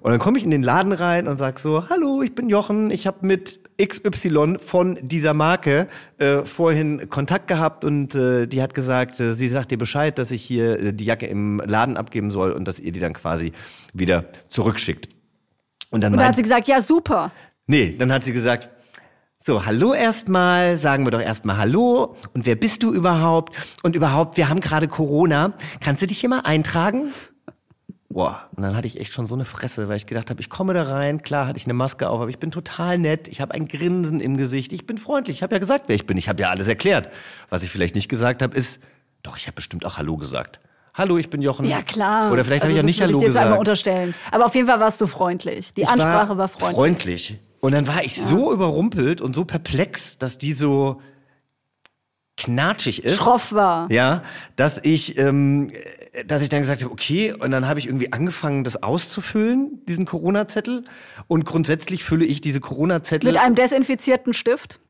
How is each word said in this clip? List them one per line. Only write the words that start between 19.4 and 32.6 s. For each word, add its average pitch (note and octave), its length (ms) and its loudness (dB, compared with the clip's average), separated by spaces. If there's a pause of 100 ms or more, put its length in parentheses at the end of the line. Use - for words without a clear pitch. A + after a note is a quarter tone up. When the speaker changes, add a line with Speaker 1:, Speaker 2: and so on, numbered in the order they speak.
Speaker 1:
hallo D3 260 2
erstmal, F3+ 840 2
sagen C#3 280 2
wir A#2+ 60 2
doch A2+ 100 0
erstmal G#2 360 -2
hallo. A#3 580 2 (180)
Und B2 140 -2
wer A#2 80 4
bist G#3+ 260 -2
du A3+ 100 2
überhaupt? E3 640 2 (280)
Und E3+ 120 2
überhaupt, D#3+ 400 2
wir D3 140 2
haben E3+ 120 0
gerade D#3 260 0
Corona. D#3 680 2 (260)
Kannst C#3+ 220 0
du F#3+ 60 0
dich G3 120 -4
hier B3 100 0
mal B3+ 120 0
eintragen?" F3+ 680 0 (1000)
Boah, - 460 -4
und G2 80 -6
dann G2 120 -2
hatte A2+ 120 -4
ich - 120 -10
echt - 140 -10
schon A#2 140 -6
so A2+ 80 -6
eine C3 100 -4
Fresse, A2 440 -8
weil G#2 80 -2
ich G#2 100 -8
gedacht A2+ 220 -6
hab, - 100 -8
ich - 100 -12
komme F#3+ 240 -2
da E3+ 100 0
rein. C#3+ 380 -2
Klar C#3+ 240 -2
hatte B2+ 120 -6
ich - 80 -12
eine B2+ 80 -2
Maske B2+ 360 -2
auf, A#2 120 -2
aber A2+ 80 -4
ich B2+ 100 -12
bin D#3+ 120 -6
total F3 460 -4